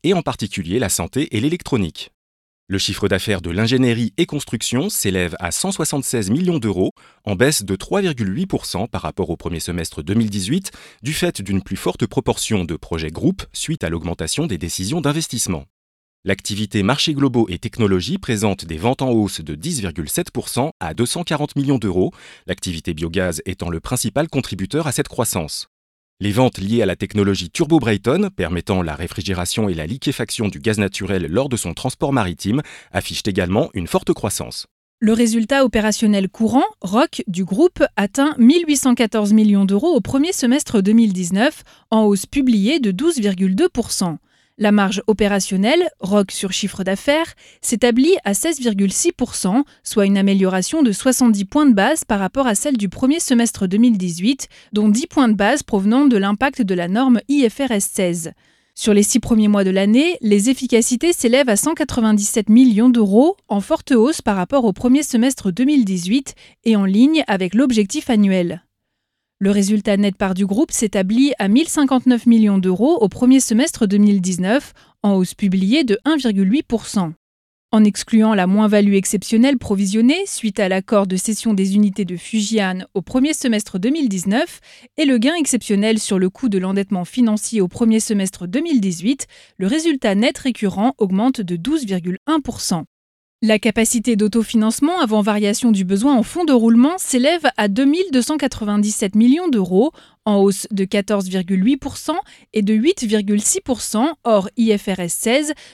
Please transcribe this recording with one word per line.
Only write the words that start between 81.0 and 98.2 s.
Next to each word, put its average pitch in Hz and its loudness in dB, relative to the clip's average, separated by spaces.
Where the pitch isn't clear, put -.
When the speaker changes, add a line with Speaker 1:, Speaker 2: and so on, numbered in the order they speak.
Speaker 2:
de 185 -4
cession 214 -2
des 190 0
unités 208 2
de 180 -6
Fujian 202 -2
au 185 -2
premier 262 0
semestre 214 -2
deux 202 0
mille 294 0
dix-neuf 202 -2
et 311 0
le 269 4
gain 277 0
exceptionnel 220 0
sur 196 -2
le 185 0
coût 254 -4
de 196 0
l'endettement 190 -2
financier 220 0
au 180 2
premier 220 2
semestre 190 -4
deux 208 -2
mille 320 2
dix-huit, 190 -2
le 190 -2
résultat 277 0
net 254 2
récurrent 214 -2
augmente 214 0
de 180 -4
douze 262 -2
virgule 185 -4
un 311 0
pour - -8
cent. - -4
La 214 2
capacité 226 0
d'autofinancement 220 0
avant 214 2
variation 208 0
du 196 2
besoin 202 2
en 226 2
fonds 349 -4
de 302 2
roulement 240 4
s'élève 294 0
à 208 0
deux 208 0
mille 339 2
deux 254 4